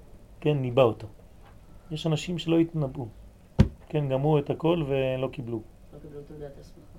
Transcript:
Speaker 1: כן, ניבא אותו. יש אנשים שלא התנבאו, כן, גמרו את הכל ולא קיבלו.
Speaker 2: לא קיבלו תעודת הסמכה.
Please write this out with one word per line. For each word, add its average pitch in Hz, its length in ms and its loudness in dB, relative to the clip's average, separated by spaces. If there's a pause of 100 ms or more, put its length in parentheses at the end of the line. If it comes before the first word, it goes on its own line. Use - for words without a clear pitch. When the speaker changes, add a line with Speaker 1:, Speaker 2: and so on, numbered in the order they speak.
(420)
Speaker 1:
כן, 147 160 2
ניבא 127 240 2
אותו. 110 260 4 (840)
יש 156 160 -4
אנשים 160 300 -2
שלא 165 220 2
התנבאו, 147 480 -2 (840)
כן, 147 200 0
גמרו 143 300 4
את 143 100 0
הכל 160 380 2
ולא 131 400 0
קיבלו. 117 340 -6 (320)
Speaker 2:
לא 147 60 -16
קיבלו 147 280 -16
תעודת 147 320 -14
הסמכה. - 200 -20 (200)